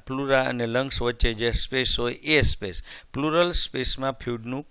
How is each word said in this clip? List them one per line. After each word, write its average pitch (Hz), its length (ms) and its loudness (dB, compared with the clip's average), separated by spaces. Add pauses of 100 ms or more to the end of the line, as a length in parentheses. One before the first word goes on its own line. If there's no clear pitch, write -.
પ્લુરા 135 360 2
અને 123 240 -2
લંગ્સ 127 360 -2
વચ્ચે 120 320 2
જે 113 180 0
સ્પેસ - 480 0
હોય 120 140 -2
એ 151 260 4
સ્પેસ. - 420 0 (300)
પ્લુરલ 156 380 2
સ્પેસમાં 131 600 -2
ફ્લુઇડનું 123 580 -6